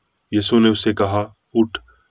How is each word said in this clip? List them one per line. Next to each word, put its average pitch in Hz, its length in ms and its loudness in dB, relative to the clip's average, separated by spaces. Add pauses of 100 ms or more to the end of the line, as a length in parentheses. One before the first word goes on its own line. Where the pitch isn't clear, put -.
(340)
यीशु 104 240 0
ने 113 100 4
उससे 107 260 -2
कहा, 104 400 -4 (200)
"उठ 113 240 -2 (320)